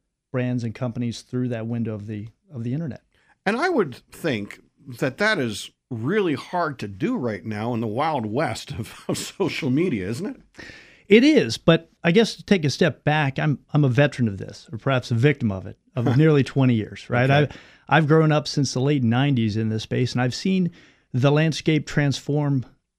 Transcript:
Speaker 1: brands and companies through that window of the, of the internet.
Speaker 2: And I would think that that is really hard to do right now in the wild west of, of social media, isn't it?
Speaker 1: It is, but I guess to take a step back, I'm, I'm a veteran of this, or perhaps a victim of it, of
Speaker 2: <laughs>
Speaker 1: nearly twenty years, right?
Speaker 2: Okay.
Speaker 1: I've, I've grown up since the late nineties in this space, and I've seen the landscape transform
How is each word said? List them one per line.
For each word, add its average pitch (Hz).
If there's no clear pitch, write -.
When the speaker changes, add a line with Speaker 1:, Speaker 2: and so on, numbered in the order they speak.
Speaker 1:
brands 123
and 113
companies 117
through 127
that 113
window 113
of 104
the, 107
of 123
the 120
internet. 147
Speaker 2:
And 202
I 302
would 202
think 110
that 131
that 208
is 117
really 160
hard 151
to 107
do 151
right 113
now 110
in 110
the 117
wild 131
west 113
of, -
of 175
social -
media, 127
isn't 120
it? -
Speaker 1:
It 226
is, 233
but 165
I 170
guess 220
to -
take 190
a 139
step 131
back, 151
I'm, 151
I'm 147
a 135
veteran 131
of 98
this, -
or 113
perhaps 131
a 123
victim 117
of 95
it, 101
of 120
Speaker 2:
<laughs> -
Speaker 1:
nearly 151
twenty 127
years, 104
right? 120
Speaker 2:
Okay. 139
Speaker 1:
I've, 147
I've 151
grown 156
up 147
since 143
the 127
late 143
nineties 120
in 110
this 110
space, 123
and 123
I've 127
seen 185
the 135
landscape 156
transform 143